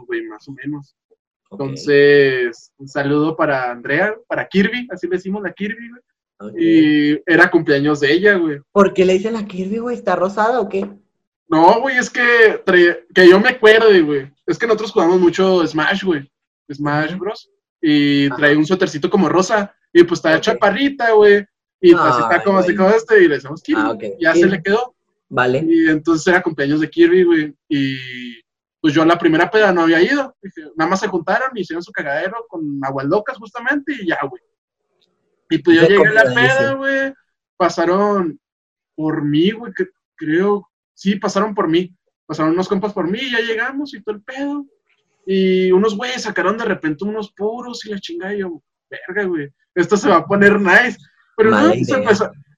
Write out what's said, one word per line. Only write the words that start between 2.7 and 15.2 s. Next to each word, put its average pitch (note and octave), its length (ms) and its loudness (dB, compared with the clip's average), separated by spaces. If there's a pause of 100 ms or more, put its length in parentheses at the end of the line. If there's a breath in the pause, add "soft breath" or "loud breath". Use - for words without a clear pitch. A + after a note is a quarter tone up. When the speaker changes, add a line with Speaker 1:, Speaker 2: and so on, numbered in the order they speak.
Speaker 1:
un C3+ 100 -18
saludo D3 480 -2
para C3+ 360 -2
Andrea, C#3+ 420 -4 (140)
para C3+ 180 -6
Kirby, A#3 460 -2
así - 160 -10
le F3+ 80 -4
decimos G3 260 -8
la F3+ 100 -8
Kirby, A3+ 380 -12
güey. A#3+ 120 -20 (400)
Speaker 2:
Ok. G#3 160 -12
Speaker 1:
Y D3+ 720 2
era E3+ 200 4
cumpleaños D3 500 0
de C#3+ 120 2
ella, G3+ 240 2
güey. D#3 240 -4 (120)
Speaker 2:
¿Por F#3+ 220 2
qué F3+ 100 2
le F#3 100 2
dicen G#3+ 200 -2
la G#3+ 100 -8
Kirby, F#3+ 340 -8
güey? A#3+ 180 -6
¿Está F#3 200 -2
rosada G#3+ 440 -2
o G3+ 100 -6
qué? G3 180 -6 (600)
Speaker 1:
No, F3 340 4
güey, C4+ 160 -2
es G3+ 100 -2
que A#3+ 560 2
traía, F3 320 4 (180)
que F#3 140 8
yo F#3+ 100 8
me A#3+ 120 2
acuerde, A3 500 6
güey. D3 320 -2 (140)
Es E3 120 -2
que A3+ 80 -4
nosotros G#3+ 260 -2
jugamos F3+ 280 2